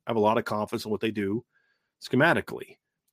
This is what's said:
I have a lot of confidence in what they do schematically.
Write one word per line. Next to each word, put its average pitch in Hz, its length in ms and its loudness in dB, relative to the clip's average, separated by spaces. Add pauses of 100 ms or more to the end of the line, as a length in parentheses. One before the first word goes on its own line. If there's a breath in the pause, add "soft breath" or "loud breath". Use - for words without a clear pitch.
I - 40 -4
have 117 60 0
a 110 40 2
lot 107 180 4
of 113 60 -2
confidence 107 400 -4
in 110 80 -4
what 98 80 -2
they 113 100 -2
do 104 340 -2 (560)
schematically. - 760 0 (360)